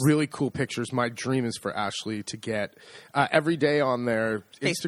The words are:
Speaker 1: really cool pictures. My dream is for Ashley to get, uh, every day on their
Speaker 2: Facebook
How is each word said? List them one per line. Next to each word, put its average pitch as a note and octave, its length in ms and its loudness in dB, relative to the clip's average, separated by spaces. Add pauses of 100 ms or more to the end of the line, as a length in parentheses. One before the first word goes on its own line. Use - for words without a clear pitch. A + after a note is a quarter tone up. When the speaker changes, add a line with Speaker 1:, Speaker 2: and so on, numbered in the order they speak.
Speaker 1:
really D3+ 220 6
cool C3+ 240 -4
pictures. A#2+ 420 -4
My A#2+ 160 0
dream B2+ 360 0
is A2+ 120 -4
for - 180 -4
Ashley G#2 480 -4
to - 140 -10
get, G#2+ 380 -4 (400)
uh, C#3 160 4
every D#3 260 4
day D3 240 4
on B2 240 2
their A2 380 0 (180)
Speaker 2:
Facebook E3+ 120 0 (140)